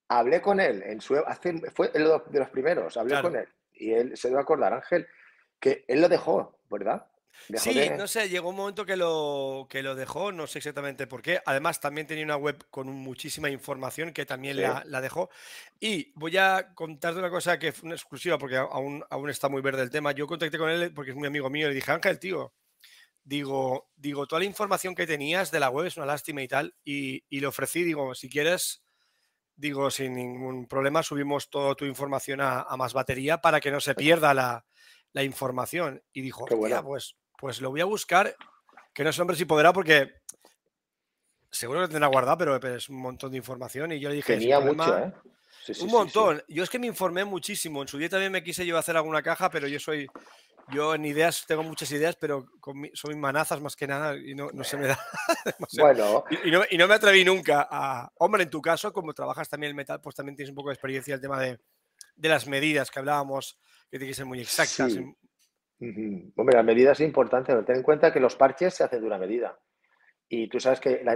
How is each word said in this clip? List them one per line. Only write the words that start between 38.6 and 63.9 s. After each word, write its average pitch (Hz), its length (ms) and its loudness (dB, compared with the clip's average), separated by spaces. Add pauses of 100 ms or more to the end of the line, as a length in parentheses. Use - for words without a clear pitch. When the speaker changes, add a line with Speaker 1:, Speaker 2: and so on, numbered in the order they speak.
Speaker 2:
que 143 100 -4
no 156 80 2
sé, 165 100 -4
hombre, 175 140 2
si 160 80 0
podrá, 151 280 8
porque 156 420 6 (1400)
seguro 135 320 -4
que 180 60 -2
tendrá 151 200 2
guardado, 135 300 4
pero, 143 220 0
pero 123 160 -6
es 113 120 -12
un 135 120 -14
montón 127 300 -10
de 131 80 -8
información. 127 540 -10
Y 147 80 -6
yo 143 80 -6
le 147 80 -4
dije, 120 240 0
"Sin - 20 -2
Speaker 1:
Tenía 135 180 6
Speaker 2:
problema". 151 300 2
Speaker 1:
mucho, 90 80 2
¿eh? 165 140 -4 (480)
Sí, 110 140 -10
sí, - 100 -10
Speaker 2:
Un 196 40 -4
Speaker 1:
sí, - 0 -
sí. 233 140 6
Speaker 2:
montón. 180 460 2
Yo 160 140 -4
es 180 80 -4
que 254 80 -4
me 240 80 -4
informé 185 380 -2
muchísimo. 175 580 -6
En 135 60 -8
su 143 100 -10
día 160 100 -4
también 190 240 -2
me 185 100 -2
quise 175 240 -6
yo 170 120 -2
hacer 165 180 -2
alguna 156 260 0
caja, 165 280 0
pero 151 180 -4
yo 143 120 -6
soy, 151 260 -4 (640)
yo 151 220 0
en 151 120 -2
ideas 156 400 2
tengo 156 160 0
muchas 156 300 -8
ideas, 156 240 0
pero 143 300 -4 (140)
con 139 200 -12
mi, 151 140 -12
soy 151 220 -10
manazas 147 440 0
más 143 160 -8
que 147 100 -4
nada 143 300 -2
y 139 180 -12
no, 143 180 -8
no 135 120 -10
se 143 120 -6
me 139 120 0
da 139 100 2
<laughs> - 460 -4 (140)
demasiado. 156 320 6
Speaker 1:
Bueno. 110 400 4
Speaker 2:
Y, 156 180 -2
y - 20 4
no, 180 200 8
y 185 80 2
no 175 100 10
me 208 60 8
atreví 196 300 8
nunca 160 460 4
a, 139 480 -4
hombre, 190 240 4
en 156 80 0
tu 156 100 -6
caso, 165 320 0
como 160 220 -6
trabajas 139 340 -6
también 147 220 -6
el 143 60 -10
metal, 143 260 -8
pues 143 140 -14
también 139 200 -10
tienes 139 140 -10
un 139 60 -16
poco 139 120 -8
de 135 60 -4
experiencia 135 400 -6
el 131 60 -6
tema 135 200 -4
de, 127 200 -4 (560)
de 160 120 -2
las 147 180 4
medidas 143 440 2
que - 80 -8
hablábamos, 139 600 -2 (320)